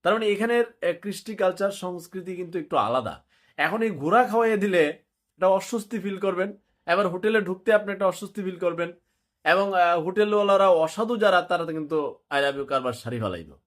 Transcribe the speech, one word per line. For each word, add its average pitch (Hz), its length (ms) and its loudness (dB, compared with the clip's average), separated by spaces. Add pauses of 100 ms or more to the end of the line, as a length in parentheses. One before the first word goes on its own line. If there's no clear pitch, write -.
তার 180 120 2
মানে 220 140 0
এখানের, 226 380 2 (160)
এ, 175 120 0
কৃষ্টি 202 420 -10
কালচার, 196 360 0
সংস্কৃতি 180 640 -10
কিন্তু 175 240 -8
একটু 151 180 -2
আলাদা। 113 480 -2 (320)
এখন 165 240 0
এই 226 80 0
ঘোড়া 175 340 2
খাওয়াইয়া 226 340 2
দিলে 185 320 2
একটা - 580 -6
অস্বস্তি 196 520 -2
ফিল 190 180 -6
করবেন, 190 400 -2 (280)
এবার 185 220 2
হোটেলে 208 340 0
ঢুকতে 185 320 0
আপনি 208 200 2
একটা 190 140 0
অস্বস্তি 190 360 -4
ফিল 180 160 -6
করবেন, 170 320 -2 (520)
এবং, 196 300 2
আহ, 175 260 4
হোটেলওয়ালারা 196 680 2
অসাধু 185 480 2
যারা, 185 240 4
তারা 175 240 -2
তো 165 60 -8
কিন্তু 156 480 -4 (120)
I 139 100 2
love 139 140 0
you 139 100 -6
কারবার 131 280 -2
সারি 120 260 -8
ফেলাইব। 87 480 -8